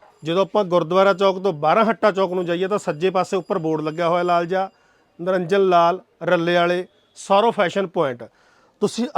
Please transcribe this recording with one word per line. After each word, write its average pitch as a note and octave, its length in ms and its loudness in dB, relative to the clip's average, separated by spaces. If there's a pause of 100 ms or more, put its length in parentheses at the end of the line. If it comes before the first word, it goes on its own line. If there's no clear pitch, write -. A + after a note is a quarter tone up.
(220)
ਜਦੋਂ E3+ 200 -2
ਆਪਾਂ G#3 220 0
ਗੁਰਦੁਆਰਾ F3+ 480 2
ਚੌਕ F#3+ 260 0
ਤੋਂ F#3+ 140 -2
ਬਾਰਾਂ D#3 320 2
ਹੱਟਾ A3 260 0
ਚੌਕ F#3+ 220 -2
ਨੂੰ F#3 140 -2
ਜਾਈਏ, F3 220 -2
ਤਾਂ G3+ 100 -2
ਸੱਜੇ F3 320 -2
ਪਾਸੇ F3+ 260 -2
ਉੱਪਰ F#3+ 220 -4
ਬੋਰਡ D#3+ 220 -2
ਲੱਗਿਆ D#3 280 -2
ਹੋਇਆ F3 140 0
ਲਾਲ F3 240 0
ਜਿਹਾ, F#3 220 -2 (500)
ਨਿਰੰਜਨ F#3 500 0
ਲਾਲ F3 320 4 (220)
ਰੱਲੇ E3+ 320 0
ਵਾਲੇ, F3 320 0 (320)
ਸੌਰਵ G#3 320 2
ਫੈਸ਼ਨ G3 360 -2
ਪੁਆਇੰਟ। C3+ 380 -4 (580)
ਤੁਸੀਂ A3 240 -2 (120)